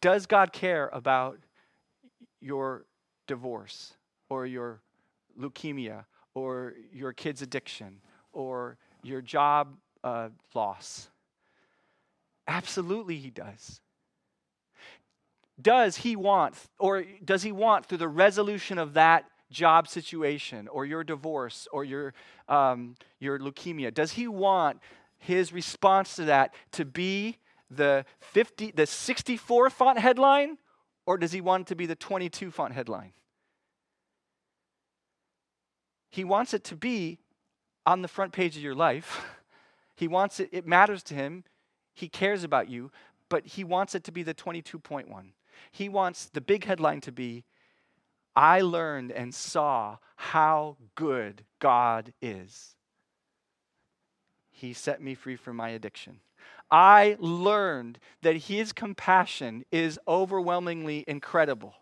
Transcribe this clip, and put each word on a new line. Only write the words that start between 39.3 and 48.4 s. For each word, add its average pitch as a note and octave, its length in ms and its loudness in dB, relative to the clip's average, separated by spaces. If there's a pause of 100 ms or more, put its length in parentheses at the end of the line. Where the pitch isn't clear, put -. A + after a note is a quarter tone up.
He E3+ 120 -4
wants F#3+ 320 0
it, F#3+ 120 -6
it F3 140 -8
matters F#3 380 4
to D#3 100 -14
him. C#3+ 300 -8 (500)
He F3 140 -12
cares F#3+ 360 -2
about C#3 240 0
you, B2 220 -12 (380)
but E3+ 180 -2
he - 180 -12
wants F3+ 300 -2
it F3+ 100 -6
to - 80 -16
be F3 100 -10
the D#3+ 120 -8
twenty-two E3+ 440 -12
point C#3+ 300 -12
one. F#2+ 240 -20 (400)
He G3+ 160 -8
wants F#3+ 380 -4
the C#3+ 160 -8
big G3 220 0
headline D#3 360 0
to C3 120 -16
be, A#2+ 320 -12 (920)
"I D#3+ 240 8